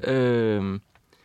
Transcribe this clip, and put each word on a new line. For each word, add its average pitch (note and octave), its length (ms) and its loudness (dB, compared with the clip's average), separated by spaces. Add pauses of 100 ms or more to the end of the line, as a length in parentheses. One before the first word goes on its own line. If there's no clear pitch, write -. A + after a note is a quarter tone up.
Øhm, A2+ 760 0 (440)